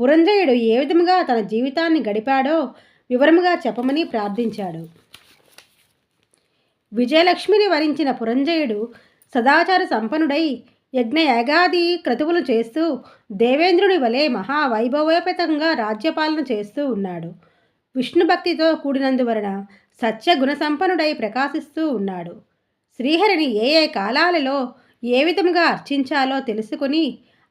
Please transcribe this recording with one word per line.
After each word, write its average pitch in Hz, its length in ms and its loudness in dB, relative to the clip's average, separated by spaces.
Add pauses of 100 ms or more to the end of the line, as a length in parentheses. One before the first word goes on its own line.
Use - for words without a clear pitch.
పురంజయుడు 330 500 4
ఏ 233 280 2
విధముగా 339 440 2
తన 254 180 0
జీవితాన్ని 277 600 -2 (100)
గడిపాడో 269 520 0 (480)
వివరముగా 330 560 4
చెప్పమని 254 380 -2
ప్రార్థించాడు. 202 840 -6 (2000)
విజయలక్ష్మిని 349 760 2
వరించిన 302 420 0
పురంజయుడు 247 840 -2 (420)
సదాచార 330 500 2
సంపన్నుడై 285 800 -2 (320)
యజ్ఞయాగాది 302 1000 2
క్రతువులు 339 420 -2
చేస్తూ 262 600 -2 (340)
దేవేంద్రుని 339 640 2
వలె 262 320 0
మహావైభవోపేతంగా 302 1400 0
రాజ్యపాలన 311 800 -2
చేస్తూ 214 340 -4
ఉన్నాడు. 185 460 -6 (640)
విష్ణు 330 280 0
భక్తితో 330 500 0
కూడినందువలన 254 920 -2 (360)
సత్య 226 320 0
గుణ 269 180 0
సంపన్నుడై 311 600 -2
ప్రకాశిస్తూ 277 760 -4
ఉన్నాడు. 196 420 -6 (640)
శ్రీహరిని 320 480 2
ఏ 269 400 2
ఏ - 20 2
కాలాలలో 277 840 -2 (320)
ఏ 247 200 2
విధముగా 349 360 2
అర్చించాలో 269 800 0
తెలుసుకుని 262 800 -4 (320)